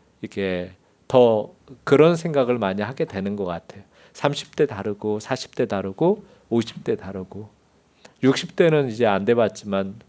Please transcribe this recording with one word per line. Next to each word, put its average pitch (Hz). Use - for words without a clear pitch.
이렇게 92
더 117
그런 156
생각을 139
많이 98
하게 135
되는 101
것 101
같아요. 87
삼십 -
대 151
다르고, 104
사십 -
대 123
다르고, 101
오십 117
대 117
다르고, 95
육십 139
대는 156
이제 113
안 101
돼봤지만 101